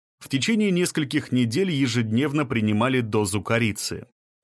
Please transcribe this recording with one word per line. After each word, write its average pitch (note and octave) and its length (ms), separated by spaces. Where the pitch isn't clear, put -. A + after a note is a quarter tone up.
в - 100
течение G#3 440
нескольких D#3 600
недель B2+ 380
ежедневно C3+ 800
принимали A#2 540
дозу G#2 420
корицы. A2 640